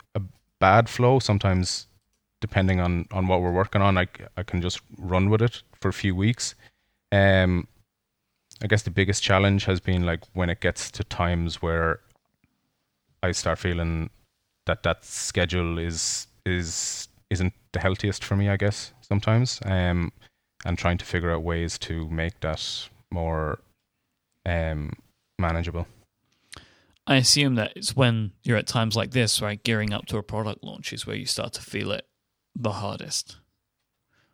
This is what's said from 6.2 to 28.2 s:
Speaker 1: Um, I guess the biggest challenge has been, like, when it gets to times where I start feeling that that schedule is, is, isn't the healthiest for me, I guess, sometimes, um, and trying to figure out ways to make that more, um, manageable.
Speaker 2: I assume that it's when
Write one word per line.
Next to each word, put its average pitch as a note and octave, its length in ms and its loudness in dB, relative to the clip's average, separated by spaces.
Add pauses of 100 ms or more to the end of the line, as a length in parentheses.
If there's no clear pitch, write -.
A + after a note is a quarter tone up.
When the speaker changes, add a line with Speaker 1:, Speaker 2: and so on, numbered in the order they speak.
Speaker 1:
Um, F#2+ 560 6 (960)
I G#2+ 40 -4
guess G#2 140 4
the - 80 -6
biggest F#2+ 320 0
challenge G2 440 4
has F#2+ 140 2
been, F2+ 280 0
like, E2 160 -4 (100)
when F2+ 160 -2
it E2+ 100 -4
gets - 320 -4
to - 120 -8
times E2+ 580 -2
where E2 380 0 (1200)
I F2+ 120 -2
start E2 260 -2
feeling E2 500 -2 (560)
that - 180 -2
that F2 200 -2
schedule E2+ 760 -2
is, E2 500 -6 (180)
is, F2 640 -4 (200)
isn't F#2 240 0 (200)
the - 60 -2
healthiest F#2+ 440 -2
for - 120 0
me, G2+ 140 2
I G2 80 2
guess, - 440 -4
sometimes, A2 640 0
um, F2+ 460 0 (520)
and F#2 140 -2
trying F2 220 0
to - 60 -10
figure E2+ 260 -2
out E2 120 -2
ways E2+ 360 -2
to E2 300 -6
make E2 320 -4
that - 460 -6 (240)
more, D#2+ 480 -4 (840)
um, D#2+ 480 -2 (440)
manageable. E2 500 -2 (1200)
Speaker 2:
I C#3 100 4
assume C3 380 4
that A2 200 -2
it's G3+ 200 -8
when A2+ 360 2 (120)